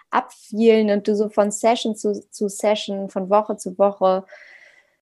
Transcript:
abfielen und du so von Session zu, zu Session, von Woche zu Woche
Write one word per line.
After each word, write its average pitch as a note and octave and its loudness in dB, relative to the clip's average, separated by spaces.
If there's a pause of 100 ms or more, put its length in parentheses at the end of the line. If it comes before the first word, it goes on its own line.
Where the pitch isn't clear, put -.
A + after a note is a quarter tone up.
(120)
abfielen A3 2
und G#3 -2
du G#3+ 2
so G#3 0
von G#3 2
Session A3+ -2
zu, G#3 -4
zu G#3 -6
Session, G3+ -4
von F#3+ -6
Woche G#3 0
zu F#3 -12
Woche F#3+ 0 (760)